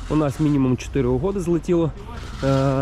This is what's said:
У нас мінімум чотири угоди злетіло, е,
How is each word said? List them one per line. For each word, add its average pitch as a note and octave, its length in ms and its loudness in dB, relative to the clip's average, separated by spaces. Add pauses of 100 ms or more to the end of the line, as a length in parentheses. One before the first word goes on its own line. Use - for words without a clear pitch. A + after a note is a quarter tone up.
У - 60 0
нас D3+ 240 0
мінімум C#3 380 2
чотири C3 300 -2
угоди D#3+ 320 0
злетіло, E3+ 520 0 (520)
е, C3+ 40 0 (340)